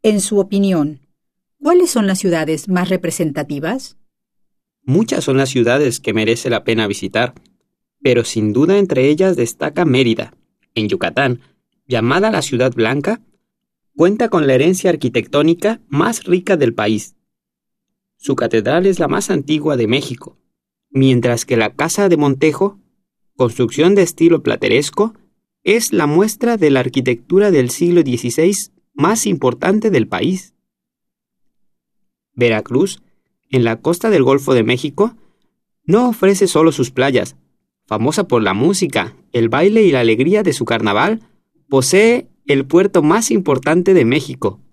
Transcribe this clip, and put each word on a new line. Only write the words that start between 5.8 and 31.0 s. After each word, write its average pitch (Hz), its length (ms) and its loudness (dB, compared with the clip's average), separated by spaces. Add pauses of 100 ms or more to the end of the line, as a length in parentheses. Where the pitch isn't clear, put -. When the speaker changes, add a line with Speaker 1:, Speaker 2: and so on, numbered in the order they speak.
Speaker 2:
que 107 140 -6
merece 113 360 -2
la 113 140 -2
pena 110 240 -2
visitar, 101 460 -6 (680)
pero 120 240 2
sin 107 300 -4
duda 165 240 2
entre 147 320 2
ellas 175 260 2
destaca 147 480 -4
Mérida, 127 540 0 (380)
en 107 120 -4
Yucatán, 120 540 -2 (460)
llamada 131 420 0
la 185 140 -2
Ciudad 123 280 -2
Blanca, 139 500 -4 (760)
cuenta 208 340 2
con 160 160 0
la 135 80 2
herencia 175 380 2
arquitectónica 156 960 -2
más 185 360 -2
rica 180 320 0
del 123 180 0
país. 107 400 -4 (1000)
Su 135 200 -4
catedral 117 500 -2
es 190 140 0
la 156 80 0
más 196 240 -4
antigua 147 460 -2
de 113 100 0
México, - 500 -6 (540)
mientras 127 520 2
que 120 140 -2
la 107 160 0
Casa 170 340 -2
de 170 100 4
Montejo, 147 640 0 (560)
construcción 131 600 2
de 196 80 4
estilo 165 400 2
plateresco, 160 720 -2 (480)
es 220 280 0
la 170 140 0
muestra 214 500 0
de 170 140 2
la 131 120 2
arquitectura 127 680 0
del 131 220 2
siglo 175 320 2
dieciséis 139 680 -2 (220)
más 196 320 -2
importante 190 640 0
del - 180 0
país. - 460 -6 (1800)